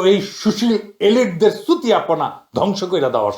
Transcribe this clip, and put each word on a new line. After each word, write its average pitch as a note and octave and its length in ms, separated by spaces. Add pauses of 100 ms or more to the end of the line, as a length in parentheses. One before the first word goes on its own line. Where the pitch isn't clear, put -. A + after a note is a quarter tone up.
(100)
এই G3+ 80 (220)
সুশীল A3+ 340 (320)
এলিটদের G#3 460 (100)
চুতিয়াপনা F#3 640 (280)
ধ্বংস F#3+ 260 (100)
কইরা D3 240
দেওয়ার G#2 240